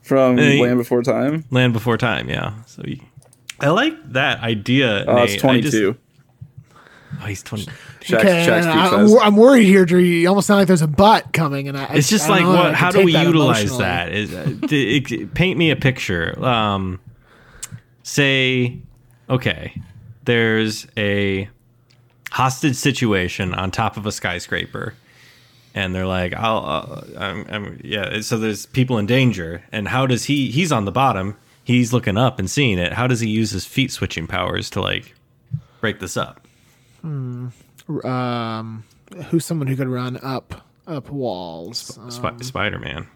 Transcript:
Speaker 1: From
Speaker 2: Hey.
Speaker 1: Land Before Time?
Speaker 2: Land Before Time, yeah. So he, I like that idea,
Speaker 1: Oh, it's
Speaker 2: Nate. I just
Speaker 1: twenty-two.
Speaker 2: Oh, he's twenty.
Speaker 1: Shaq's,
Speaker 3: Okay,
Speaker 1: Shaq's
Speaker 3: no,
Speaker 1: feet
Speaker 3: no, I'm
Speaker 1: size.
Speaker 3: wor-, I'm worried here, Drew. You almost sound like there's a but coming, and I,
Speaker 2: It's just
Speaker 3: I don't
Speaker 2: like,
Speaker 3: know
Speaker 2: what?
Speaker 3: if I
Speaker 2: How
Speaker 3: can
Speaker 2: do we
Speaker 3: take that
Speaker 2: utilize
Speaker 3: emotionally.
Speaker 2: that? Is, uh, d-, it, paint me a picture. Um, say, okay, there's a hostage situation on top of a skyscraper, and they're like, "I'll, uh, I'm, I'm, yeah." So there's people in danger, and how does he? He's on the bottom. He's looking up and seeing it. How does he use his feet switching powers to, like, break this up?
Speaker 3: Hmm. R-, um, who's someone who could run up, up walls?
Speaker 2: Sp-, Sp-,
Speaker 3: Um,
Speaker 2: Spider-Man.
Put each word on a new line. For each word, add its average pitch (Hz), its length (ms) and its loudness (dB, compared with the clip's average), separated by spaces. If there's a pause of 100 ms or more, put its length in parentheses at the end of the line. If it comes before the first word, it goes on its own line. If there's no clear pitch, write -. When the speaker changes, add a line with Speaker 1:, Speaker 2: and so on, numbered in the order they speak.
Speaker 1:
From 131 360 4
Speaker 2:
Hey. 143 240 4
Speaker 1:
Land 123 180 2
Before 120 240 0
Time? 135 480 -2
Speaker 2:
Land 127 220 2
Before 113 240 0
Time, 71 320 -2
yeah. 92 240 -4 (120)
So - 180 -20
he, 139 180 -10 (580)
I 143 100 0
like 262 240 2 (200)
that 127 260 0
idea, 117 680 0
Speaker 1:
Oh, 120 100 4
it's - 0 -
Speaker 2:
Nate. - 20 6
I 120 80 6
just 101 140 -2
Speaker 1:
twenty-two. 123 560 2 (1200)
Speaker 2:
Oh, - 40 -14
he's 101 180 -8
twenty. 107 220 -8
Speaker 1:
Shaq's, - 480 -8
Speaker 3:
Okay, 170 340 4
Speaker 1:
Shaq's 170 180 2
Speaker 3:
no, 165 60 0
Speaker 1:
feet 160 60 2
Speaker 3:
no, 165 40 4
I'm 185 80 4 (180)
Speaker 1:
size. 214 40 8
Speaker 3:
wor-, 233 120 8
I'm 208 120 4
worried 233 300 8
here, 190 200 8
Drew. 180 140 4
You 175 300 4
almost 196 180 2
sound 202 120 6
like 190 80 4
there's 175 140 4
a 160 60 2
but 196 460 4
coming, 139 340 -2
and 139 100 -8
I, 139 180 -6
Speaker 2:
It's 143 140 4
just 220 200 2
Speaker 3:
I 196 100 4
don't 175 80 4
Speaker 2:
like, 180 80 6
Speaker 3:
know 175 80 6
Speaker 2:
what? 160 80 2
Speaker 3:
if - 20 0
I - 40 0
Speaker 2:
How 180 140 2
Speaker 3:
can 185 100 4
Speaker 2:
do 190 40 8
we 170 60 6
Speaker 3:
take 160 100 4
that 170 60 4
Speaker 2:
utilize 139 360 4
Speaker 3:
emotionally. 101 200 -2
Speaker 2:
that? 87 300 -2
Is, 104 200 -4
uh, 101 200 -4 (140)
d-, 139 300 0
it, 123 360 -6
paint 175 260 0
me 165 120 4
a 127 40 2
picture. 98 680 -2
Um, 101 560 -2 (1040)
say, 131 760 2 (500)
okay, 120 500 -2 (460)
there's 110 600 0 (100)
a 101 520 0 (840)
hostage 131 440 0
situation 98 760 -2
on 92 180 -4
top 110 260 -4
of 101 80 -10
a 104 60 -4
skyscraper, - 840 -8 (800)
and 92 220 -4
they're 92 120 -4
like, 92 260 -4
"I'll, 110 320 -2
uh, 76 360 -8 (160)
I'm, 95 320 -10
I'm, 104 340 -12
yeah." 101 380 -6
So 110 160 -4
there's 110 300 -4
people 127 300 -2
in 104 80 -2
danger, 98 680 0
and 104 160 -6
how 127 180 -2
does 123 200 -2
he? 139 260 -2
He's 156 200 0
on 107 140 0
the 95 60 -4
bottom. 104 460 -2 (260)
He's 120 280 2
looking 110 260 0
up 120 220 0
and 95 100 -4
seeing 120 300 0
it. 87 140 -2
How 117 140 -2
does 120 120 0
he 113 100 -2
use 107 220 0
his 92 140 -8
feet 131 260 -2
switching 90 340 -6
powers 92 460 -6
to, 98 100 -6
like, 95 340 -6 (640)
break 107 180 -4
this 90 160 -10
up? - 320 -10 (540)
Speaker 3:
Hmm. 127 480 -10 (400)
R-, 143 180 -8
um, 113 760 -6 (460)
who's 170 160 0
someone 151 220 -6
who 135 80 -4
could 131 140 -6
run 127 340 -6
up, - 420 -12 (220)
up 151 220 -12
walls? 90 680 -8 (200)
Speaker 2:
Sp-, 110 80 -20
Sp-, 120 180 -10
Speaker 3:
Um, 120 180 -8
Speaker 2:
Spider-Man. 95 720 -8